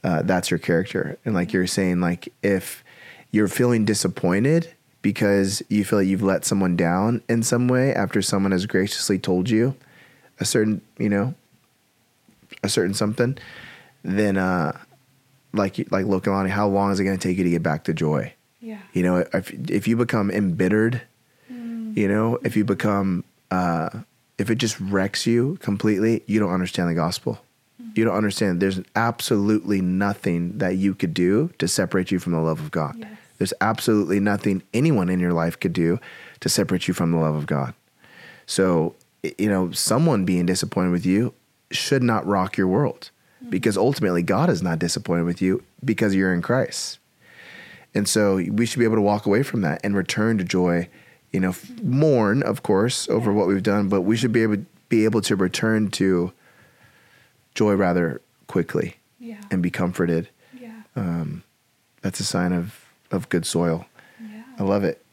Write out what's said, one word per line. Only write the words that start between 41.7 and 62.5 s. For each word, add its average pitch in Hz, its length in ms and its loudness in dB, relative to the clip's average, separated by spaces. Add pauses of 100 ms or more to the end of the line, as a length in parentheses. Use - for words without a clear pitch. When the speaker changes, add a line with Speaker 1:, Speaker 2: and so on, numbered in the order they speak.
Speaker 1:
should - 320 0
not 113 240 0
rock 95 300 0
your 95 120 2
world, - 420 0 (300)
Speaker 2:
Mm-hmm. 240 100 -14
Speaker 1:
because 101 280 0
ultimately 98 440 2
God 110 280 2
is 90 120 -2
not 82 160 -2
disappointed 85 460 -2
with 85 160 -4
you 95 220 0 (200)
because 107 320 0
you're 95 200 2
in 87 80 -2
Christ. - 560 -4 (960)
And 104 120 0
so 101 300 4
we 104 300 0
should - 120 -6
be 117 60 4
able 110 120 2
to 107 60 4
walk 104 220 2
away 101 180 2
from 123 200 -2
that 80 200 0
and 101 140 0
return 107 400 0
to 92 80 0
joy, 87 440 0 (440)
you 95 80 0
know, 92 80 2
f-, - 220 -8 (120)
mourn, 131 600 2
of - 200 -4
course, 107 460 0
over 110 220 2
Speaker 2:
Yeah. 101 80 2
Speaker 1:
what 92 100 2
we've 98 140 2
done, 101 260 2
but 95 140 2
we 104 160 2
should 120 120 0
be 113 120 2
able, 104 160 0 (320)
be 113 160 4
able 107 160 2
to 107 140 0
return 107 560 0
to 92 400 0 (1200)
joy 104 200 4
rather 87 460 2 (260)
quickly - 500 -2 (220)
Speaker 2:
Yeah. 233 220 -16 (100)
Speaker 1:
and 92 120 0
be 87 80 0
comforted. 87 580 -2 (320)
Speaker 2:
Yeah. 226 220 -18 (120)
Speaker 1:
Um, 85 480 -6 (600)
that's 98 180 -6
a 98 40 -2
sign 90 280 0